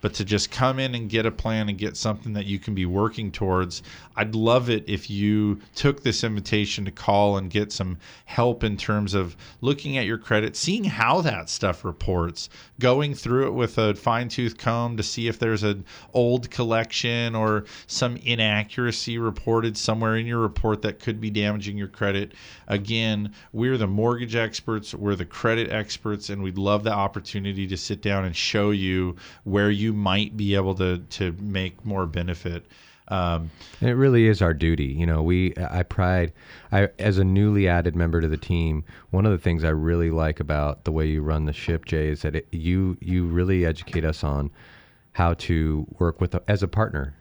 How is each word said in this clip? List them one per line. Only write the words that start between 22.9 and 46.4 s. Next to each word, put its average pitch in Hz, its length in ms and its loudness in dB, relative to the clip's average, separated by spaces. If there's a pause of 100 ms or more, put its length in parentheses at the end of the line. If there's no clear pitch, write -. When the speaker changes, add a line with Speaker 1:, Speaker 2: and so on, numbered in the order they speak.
Speaker 1:
we're 127 260 0
the 110 80 0
mortgage 113 500 0
experts, 110 580 -4
we're 101 220 0
the 90 80 -4
credit 113 460 0
experts, 107 600 -6
and 101 120 -6
we'd 92 160 -4
love 101 260 2
the 110 80 0
opportunity 98 760 -4
to 92 100 -4
sit 87 240 -6
down 98 240 0
and 87 100 -2
show 104 360 2
you 92 460 0 (280)
where 101 260 4
you 107 220 0
might 104 440 0
be 101 180 0
able 95 200 2
to, 90 240 0 (120)
to 90 300 -2
make 95 440 -4
more 95 220 -2
benefit. 87 580 -4 (440)
Um, 85 420 0 (300)
Speaker 2:
And 113 80 2
it 120 60 2
really 127 320 8
is 104 160 6
our 85 100 4
duty. 76 340 2
You 76 200 0
know, 80 160 4
we, 90 340 2
I 90 260 -2
pride, 90 500 2 (400)
I, 98 160 4 (100)
as 98 200 2
a 98 60 6
newly 101 440 4
added 87 280 2
member 85 240 2
to 80 80 2
the 78 80 0
team, 80 480 0 (260)
one 95 140 4
of 107 80 4
the 92 60 2
things 82 260 0
I 82 60 4
really 82 400 2
like 80 300 0
about 73 440 -2
the 82 80 -2
way 78 140 2
you 78 160 0
run 78 240 0
the 76 80 -2
ship, 82 320 -4
Jay, 78 220 0
is 76 140 -4
that 76 140 -2
it, 78 160 -6
you, 90 480 0
you 90 260 0
really 90 380 2
educate 80 400 -2
us 80 200 -2
on 71 260 -2 (600)
how 85 220 2
to 78 520 0 (120)
work 85 220 0
with, 92 160 -2 (120)